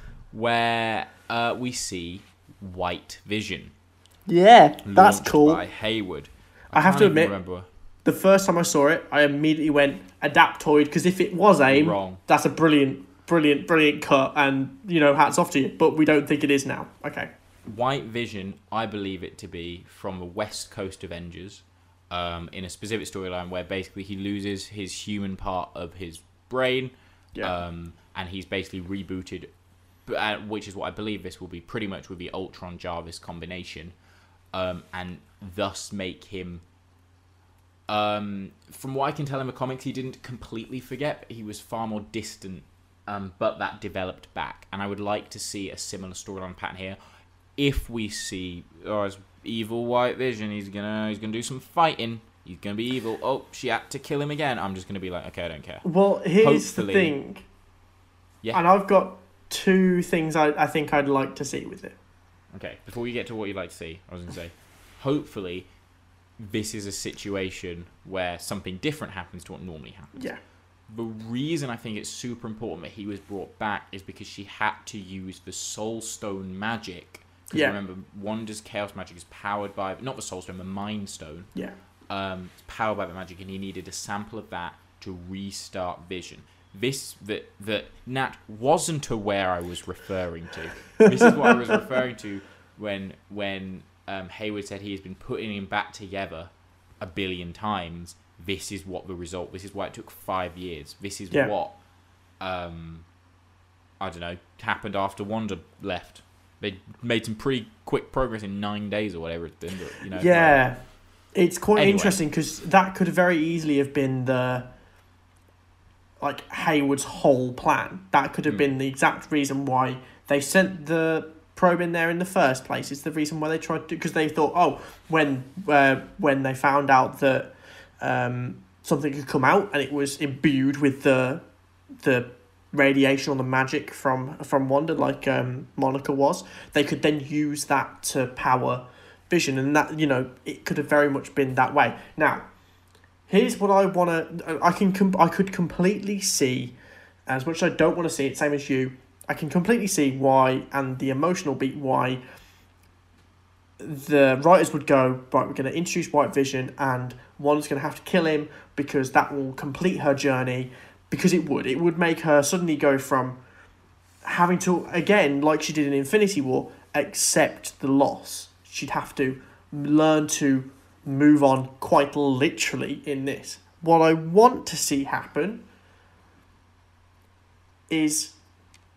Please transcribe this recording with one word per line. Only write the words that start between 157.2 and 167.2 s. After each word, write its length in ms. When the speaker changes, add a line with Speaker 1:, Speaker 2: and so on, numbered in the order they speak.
Speaker 2:
Wanda's 300
gonna 120
have 140
to 60
kill 240
him 240
because 380
that 200
will 200
complete 480
her 120
journey." 580
Because 240
it 160
would. 160
It 140
would 180
make 240
her 220
suddenly 320
go 220
from 400
having 360
to, 320
again, 500
like 200
she 120
did 140
in 60
Infinity 480
War, 300
accept 840